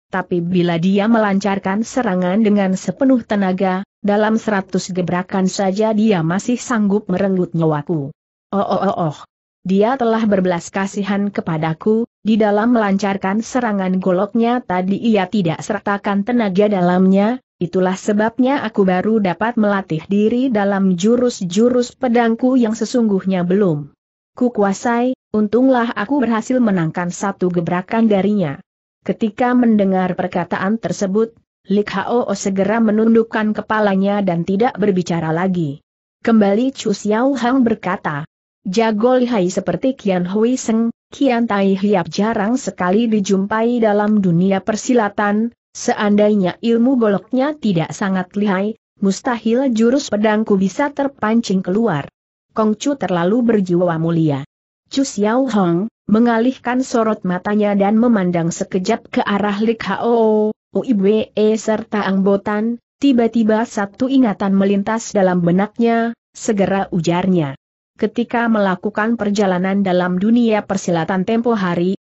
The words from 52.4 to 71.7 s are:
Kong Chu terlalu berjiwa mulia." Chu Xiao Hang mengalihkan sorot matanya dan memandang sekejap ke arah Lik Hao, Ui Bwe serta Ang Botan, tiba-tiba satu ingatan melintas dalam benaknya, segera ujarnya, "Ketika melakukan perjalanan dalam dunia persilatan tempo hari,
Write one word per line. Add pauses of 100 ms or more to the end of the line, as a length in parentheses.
Kong
Chu
terlalu
berjiwa
mulia." (480)
Chu
Xiao
Hang (200)
mengalihkan
sorot
matanya
dan
memandang
sekejap
ke
arah
Lik
Hao,
Ui
Bwe (240)
serta
Ang
Botan, (240)
tiba-tiba
satu
ingatan
melintas
dalam
benaknya, (240)
segera
ujarnya, (400)
"Ketika
melakukan
perjalanan
dalam
dunia
persilatan
tempo
hari,